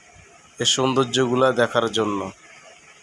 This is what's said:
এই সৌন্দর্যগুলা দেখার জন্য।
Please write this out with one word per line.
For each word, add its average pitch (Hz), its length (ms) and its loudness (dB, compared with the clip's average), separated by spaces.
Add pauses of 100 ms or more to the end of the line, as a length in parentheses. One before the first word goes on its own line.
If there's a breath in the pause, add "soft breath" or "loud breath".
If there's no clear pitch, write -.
(580)
এই 120 80 -2
সৌন্দর্যগুলা 127 840 2
দেখার 113 400 0
জন্য। 101 380 -4 (720)